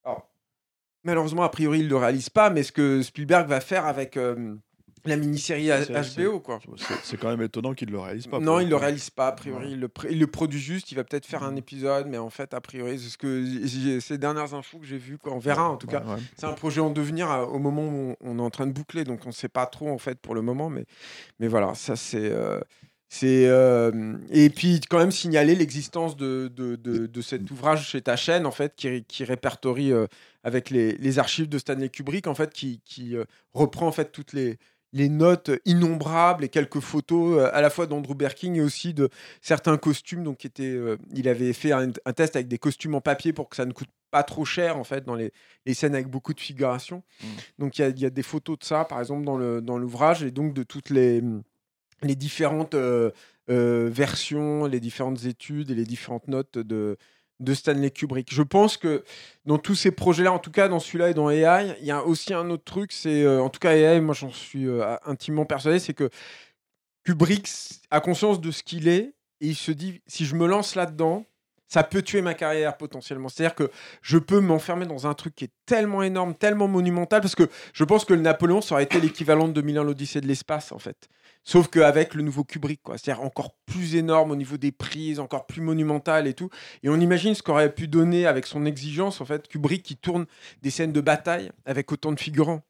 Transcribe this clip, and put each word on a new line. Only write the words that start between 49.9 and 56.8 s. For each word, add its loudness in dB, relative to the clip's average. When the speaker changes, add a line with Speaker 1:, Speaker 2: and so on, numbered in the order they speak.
Speaker 1:
et -4
donc -4
de -4
toutes -12
les, 4
les 0
différentes, -2
euh, 2
euh, 2
versions, -2
les -2
différentes -6
études -6
et -2
les -2
différentes -10
notes -4
de, -4